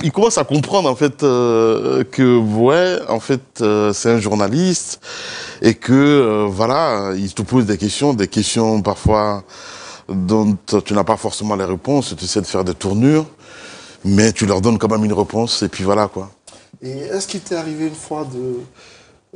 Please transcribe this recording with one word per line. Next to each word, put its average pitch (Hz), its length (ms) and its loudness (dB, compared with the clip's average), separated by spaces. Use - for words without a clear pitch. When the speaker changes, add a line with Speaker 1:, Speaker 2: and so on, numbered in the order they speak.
Speaker 1:
ils 156 80 0
commencent 220 260 2
à 151 60 0
comprendre 151 460 0
en 127 60 0
fait, 139 280 -2
euh, 123 880 2
que 127 260 4
ouais, 123 640 2
en 113 100 0
fait, 127 220 -2
euh, 104 320 2
c'est - 180 -2
un 117 80 4
journaliste 107 800 0
et 113 120 6
que, - 200 0
euh, 131 560 4
voilà, 110 680 0
ils 98 180 -4
te - 80 -6
posent 120 240 2
des 101 120 0
questions, 104 360 0
des 101 140 0
questions 110 540 0
parfois 104 600 0
dont 101 480 0
tu - 80 -4
n'as 101 100 2
pas 107 140 0
forcément 104 380 -6
les 95 100 -2
réponses, 120 520 -2
tu - 80 -10
essaies 98 160 -2
de 90 40 -4
faire 95 180 -2
des 90 100 -2
tournures, 123 520 2
mais 101 280 4
tu - 120 -2
leur 95 160 2
donnes 113 160 2
quand 101 140 0
même 110 140 0
une 104 80 0
réponse 104 500 -2
et 98 60 0
puis - 140 -10
voilà 101 240 2
quoi. 95 220 -10
Speaker 2:
Et 127 100 -12
est-ce 175 360 -8
qu'il 202 140 -8
t'est - 140 -6
arrivé 160 320 -6
une 156 80 -8
fois 151 360 -8
de, 127 280 -6